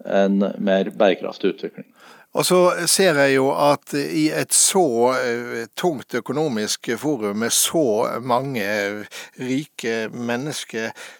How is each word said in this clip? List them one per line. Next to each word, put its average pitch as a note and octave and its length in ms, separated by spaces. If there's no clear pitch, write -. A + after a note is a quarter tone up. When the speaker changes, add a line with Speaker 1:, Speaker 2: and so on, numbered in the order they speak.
Speaker 1:
en G2 540
mer G2 340
bærekraftig - 640
utvikling. - 380
Speaker 2:
Og D3 80
så F3 420
ser E3+ 300
jeg C#3 220
jo C3+ 120
at D3 460
i D#3 340
et D#3 220
så, B2+ 640
eh, A#2+ 480
tungt - 400
økonomisk B2 760
forum G#2+ 400
med A#2 100
så A#2+ 720
mange G#2+ 840
rike B2 720
mennesker, A#2+ 800